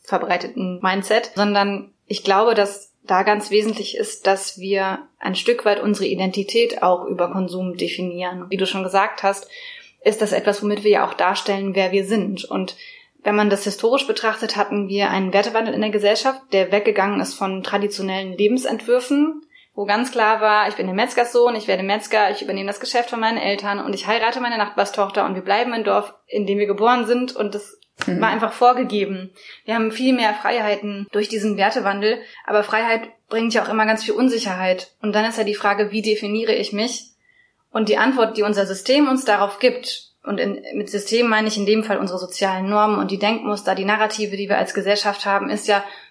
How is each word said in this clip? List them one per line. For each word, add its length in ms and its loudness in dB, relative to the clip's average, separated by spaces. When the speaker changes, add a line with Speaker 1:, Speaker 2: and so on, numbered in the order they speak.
Speaker 1:
verbreiteten 800 -2
Mindset, 540 0
sondern 580 0
ich 160 -6
glaube, 320 4
dass 380 -2
da 200 2
ganz 280 0
wesentlich 460 0
ist, 300 -4
dass 300 0
wir 420 -2
ein 160 -2
Stück 300 0
weit 180 2
unsere 240 0
Identität 760 0
auch 220 2
über 260 -2
Konsum 460 -4
definieren. 720 -6
Wie 80 -2
du 80 0
schon 180 -2
gesagt 400 0
hast, 240 -2
ist 200 2
das 100 0
etwas, 320 0
womit 200 -2
wir 80 4
ja 160 4
auch 60 -10
darstellen, 640 0
wer 160 2
wir 140 2
sind. 400 -2
Und 320 -6
wenn 140 0
man 140 4
das 160 0
historisch 420 0
betrachtet, 480 -2
hatten 320 -2
wir 220 0
einen 240 0
Wertewandel 400 2
in 80 -2
der 80 0
Gesellschaft, 520 2
der 180 2
weggegangen 480 2
ist 140 -4
von 300 -4
traditionellen 760 -4
Lebensentwürfen, 1040 2
wo 80 -4
ganz 300 0
klar 260 4
war, 300 4
ich 60 -6
bin 100 -4
der 100 -4
Metzgerssohn, 580 2
ich 140 -6
werde 160 0
Metzger, 480 0
ich 100 -8
übernehme 260 -6
das 120 -6
Geschäft 300 -2
von 100 -6
meinen 180 0
Eltern 460 -2
und 100 -4
ich 140 -8
heirate 320 0
meine 180 -2
Nachbarstochter 680 0
und 100 -4
wir 80 -8
bleiben 300 0
im 100 -2
Dorf, 300 0
in 200 -2
dem 120 0
wir 80 0
geboren 380 2
sind 300 -2
und 200 -4
das 200 -12
Speaker 2:
Mhm. 140 0
Speaker 1:
war 80 4
einfach 240 -2
vorgegeben. 800 2
Wir 100 -2
haben 160 0
viel 220 2
mehr 200 2
Freiheiten 800 -2
durch 160 0
diesen 300 -2
Wertewandel, 640 0
aber 180 2
Freiheit 380 0
bringt 260 -2
ja 80 2
auch 60 -4
immer 180 0
ganz 200 0
viel 80 0
Unsicherheit. 880 0
Und 120 -2
dann 120 2
ist 120 -4
ja 60 0
die 100 -2
Frage, 380 0
wie 100 -2
definiere 520 0
ich 180 -2
mich? 400 -6
Und 180 0
die 80 4
Antwort, 400 2
die 60 2
unser 220 2
System 440 2
uns 160 0
darauf 340 4
gibt, 460 0
und 160 -4
in, 220 -2
mit 140 -4
System 380 0
meine 200 2
ich 100 -2
in 80 -2
dem 180 4
Fall 140 0
unsere 220 -4
sozialen 500 -2
Normen 300 4
und 120 -2
die 80 -2
Denkmuster, 560 0
die 100 -2
Narrative, 520 0
die 120 -4
wir 80 2
als 160 -2
Gesellschaft 520 0
haben, 240 0
ist 180 -4
ja, 160 2